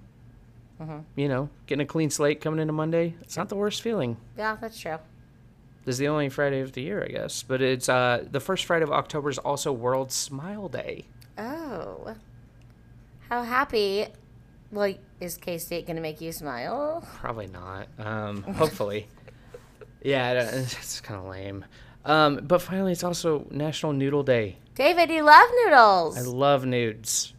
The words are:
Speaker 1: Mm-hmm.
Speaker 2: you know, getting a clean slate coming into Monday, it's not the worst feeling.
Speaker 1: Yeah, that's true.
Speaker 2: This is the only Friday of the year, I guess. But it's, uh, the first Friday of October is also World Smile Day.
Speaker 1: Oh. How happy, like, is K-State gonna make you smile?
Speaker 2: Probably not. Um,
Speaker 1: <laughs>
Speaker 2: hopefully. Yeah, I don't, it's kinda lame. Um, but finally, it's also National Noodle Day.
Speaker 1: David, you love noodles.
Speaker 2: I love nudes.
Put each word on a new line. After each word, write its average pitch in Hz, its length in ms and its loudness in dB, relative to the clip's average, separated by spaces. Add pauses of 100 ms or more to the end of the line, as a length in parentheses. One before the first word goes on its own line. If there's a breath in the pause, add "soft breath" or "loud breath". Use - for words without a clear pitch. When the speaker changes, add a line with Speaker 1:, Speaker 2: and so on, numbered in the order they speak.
(800)
Speaker 1:
Mm-hmm. 156 180 -12 (160)
Speaker 2:
you 143 140 -2
know, 139 200 -2 (180)
getting 143 180 0
a - 20 -6
clean 156 240 0
slate 151 300 2
coming 160 180 -2
into 156 140 -2
Monday, 165 480 0
it's - 160 -16
not 175 120 -4
the 214 60 -8
worst 202 280 -2
feeling. 151 340 -2 (200)
Speaker 1:
Yeah, 214 240 -4
that's 226 200 -12
true. 160 180 -8 (880)
Speaker 2:
This 127 100 -4
is 123 40 -4
the 143 100 0
only 147 200 0
Friday 139 320 0
of 131 120 -6
the 127 100 -8
year, 185 220 -6
I - 40 -8
guess. - 360 -8
But 131 180 -2
it's, 131 260 0
uh, 123 400 2
the 135 120 -4
first 190 240 -4
Friday 165 180 2
of 147 80 0
October 143 400 -2
is 127 80 -4
also 143 340 -2
World 127 380 -2
Smile 180 580 -8
Day. - 360 -10 (340)
Speaker 1:
Oh. 220 800 -10 (1120)
How 240 160 0
happy, 226 640 0 (680)
like, 202 260 0 (220)
is 175 160 -10
K-State 170 500 -6
gonna 165 140 -6
make 156 200 -8
you 165 120 -8
smile? 196 760 -6 (100)
Speaker 2:
Probably 113 300 -8
not. 92 400 -12 (120)
Um, 107 440 -6
Speaker 1:
<laughs> 190 120 -8
Speaker 2:
hopefully. 107 520 -2 (960 loud breath)
Yeah, 131 280 0
I 123 40 0
don't, 120 200 0
it's - 460 -6
kinda 101 220 -10
lame. 95 420 -10 (400 soft breath)
Um, 147 380 4
but 170 180 4
finally, 190 300 -2
it's 175 140 -2
also 170 480 -2
National 151 400 -2
Noodle 139 320 2
Day. 113 320 2 (180)
Speaker 1:
David, 330 360 4
you 320 120 0
love 311 260 12 (160)
noodles. 202 540 8
Speaker 2:
I 123 40 -2
love 131 420 4
nudes. 113 760 -2